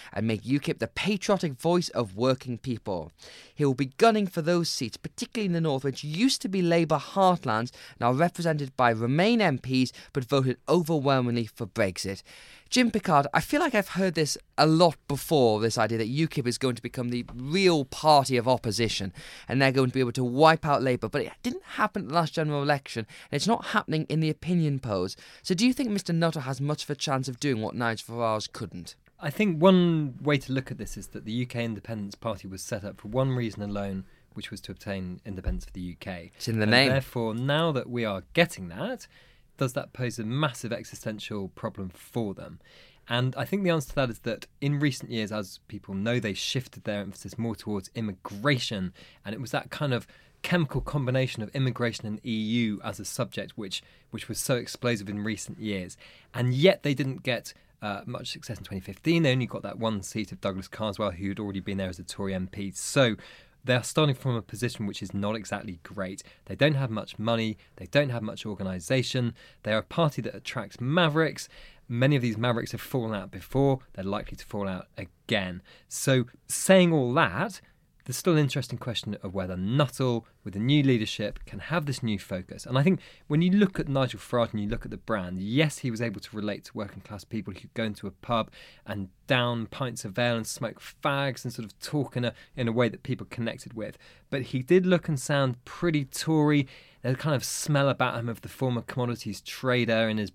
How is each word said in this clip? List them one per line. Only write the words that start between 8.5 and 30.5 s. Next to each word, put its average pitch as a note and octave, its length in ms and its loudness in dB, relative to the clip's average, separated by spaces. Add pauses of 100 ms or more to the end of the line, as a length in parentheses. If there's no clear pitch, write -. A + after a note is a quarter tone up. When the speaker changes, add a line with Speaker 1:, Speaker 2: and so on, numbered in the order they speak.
Speaker 1:
by B2 140 6
Remain D3 500 4
M D#3 180 2
Ps, C3 340 2 (200)
but C3+ 120 -2
voted C3 340 2 (100)
overwhelmingly C3+ 800 2
for G#2+ 200 -8
Brexit. F#2+ 560 -2 (480)
Jim B3 200 4
Pickard, D#3 420 4
I - 80 4
feel D4 200 2
like D#4 140 2
I've G3+ 140 2
heard F#3 260 0
this D3+ 220 0 (220)
a D3 80 8
lot D#3+ 300 6 (120)
before, C3 500 4
this A2 200 2
idea A2+ 200 2
that A2 100 0
ukip C#3+ 380 0
is A#2+ 120 0
going B2+ 160 0
to A#2 80 -10
become A#2+ 260 -4
the B2 160 -2 (100)
real D3+ 520 4
party C#3 500 6
of A#2 100 2
opposition A2 680 0 (360)
and B2+ 120 2
they're C3+ 120 6
going C3 160 4
to B2 60 -2
be C3 60 2
able B2 120 2
to C3 100 -2
wipe D3+ 440 6
out C#3+ 160 4
Labour, B2 260 2
but B2+ 140 -2
it - 100 -8 (100)
didn't C#4+ 220 -4
happen - 380 -2
at G2+ 60 -8
the C#3 60 -4
last E3 200 2
general D3+ 280 0
election, C#3 440 0 (240)
and C#3+ 60 0
it's C#3+ 100 -2
not A3+ 220 2
happening D#3 420 0
in D#3+ 100 2
the D#3 80 2
opinion D#3 500 0
polls. G2+ 380 -2 (260)
So - 120 -2
do G3 120 4
you B3+ 60 6
think B3+ 160 -2
Mister G3+ 240 -2
Nuttall E3 300 0
has B2+ 180 -4
much D3 240 -2
of - 60 -6
a D3 40 -4
chance C3+ 320 -2
of B2+ 140 -8
doing C3 220 0
what G#2+ 120 -4
Nigel A#2 400 -2
Farage A2 380 0
couldn't? F2 420 -10 (240)
Speaker 2:
I D#3 120 -4
think E3 320 2
one E3+ 580 6
way C#3+ 160 4
to C3 160 -6